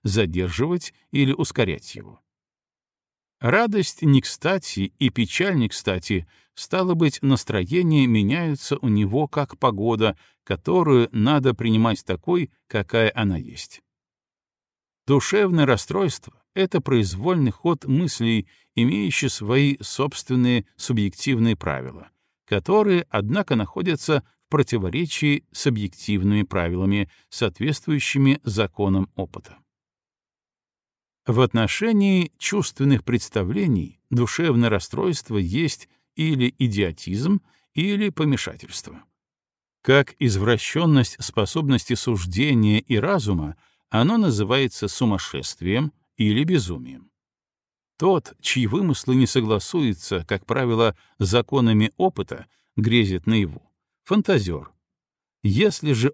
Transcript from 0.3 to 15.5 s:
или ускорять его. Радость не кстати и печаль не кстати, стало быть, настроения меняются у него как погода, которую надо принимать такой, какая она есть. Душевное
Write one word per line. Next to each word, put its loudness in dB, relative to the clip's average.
или 0
ускорять -4
его. -20
Радость 0
не 6
кстати -4
и 2
печаль -2
не 2
кстати, -4
стало -2
быть, 0
настроения 2
меняются 0
у -4
него 2
как -4
погода, 0
которую 2
надо 2
принимать 0
такой, -2
какая 0
она 0
есть. -12
Душевное 2